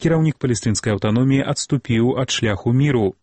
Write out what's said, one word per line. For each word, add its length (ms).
кіраўнік 400
палестынскай 560
аўтаноміі 480
адступіў 720
ад 160
шляху 400
міру. 400